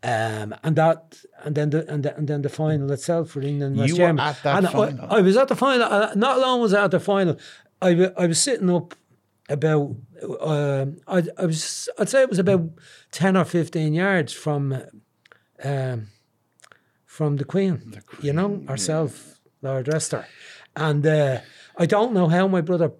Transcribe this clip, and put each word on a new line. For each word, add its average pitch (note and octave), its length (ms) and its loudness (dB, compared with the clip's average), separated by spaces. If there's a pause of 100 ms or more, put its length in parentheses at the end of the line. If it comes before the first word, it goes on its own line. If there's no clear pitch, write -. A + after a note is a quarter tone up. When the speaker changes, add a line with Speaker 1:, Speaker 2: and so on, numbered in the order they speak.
Speaker 1:
um, A2 500 -4 (120)
and D#3+ 100 0
that, D#3+ 480 0 (220)
and D3+ 100 -4
then D3 160 0
the, D#3 180 -2
and D3 140 -4
the, D3 140 -4
and D3 100 -4
then C#3+ 160 -4
the C#3+ 60 -4
final D3+ 420 -2
itself D#3+ 400 -4
for C#3+ 100 -10
England, C#3 360 -4
West B2+ 120 2
Speaker 2:
You E3 60 0
were F3 140 6
Speaker 1:
Germany. D3+ 220 2
Speaker 2:
at C#3 120 -12
that D3 160 2
Speaker 1:
And F#3 80 2
I, - 60 -2
Speaker 2:
final? D3+ 400 -2
Speaker 1:
I A3 80 4
was F#3+ 160 6
at C4 100 6
the C4+ 80 0
final. B3 300 2
Uh, G#3 320 0
not B3+ 240 2
long B3+ 200 2
was G#3+ 140 2
I G3+ 120 4
at E3 40 2
the F3+ 80 2
final. F#3+ 380 0 (440)
I F3+ 140 4
wa-, F3+ 240 4
I F3+ 80 2
was E3 160 0
sitting G#3+ 260 0
up F3 280 -2 (520)
about, C#3+ 460 0 (460)
um, C#3+ 560 -2 (100)
I, F#3 160 0 (160)
I F#3 80 -2
was, - 420 -6 (120)
I'd G3 80 0
say C4+ 140 4
it C4 80 2
was F#3+ 100 0
about F3+ 280 2 (440)
ten F#3 240 2
or F3 80 4
fifteen D#3 500 -2
yards F3 380 0
from, C#3 440 -4 (840)
um, C3 460 -4 (1000)
from D3 300 -2
the C#3 80 -4
Queen, E3+ 480 -2 (260)
Speaker 2:
The D3 80 -6
Speaker 1:
you C#3+ 60 0
know, F3+ 160 0
Speaker 2:
Queen, G3 180 -6
Speaker 1:
herself, C#3+ 760 -6 (220)
Speaker 2:
yeah. C3+ 80 -6
Speaker 1:
Lord C3 180 -4
Rester. D3+ 380 -4 (500)
And, D3 300 0
uh, C#3+ 340 2 (360)
I F3 100 0
don't G#3+ 260 2
know F3+ 160 4
how F3+ 200 4
my F#3 120 2
brother E3 400 0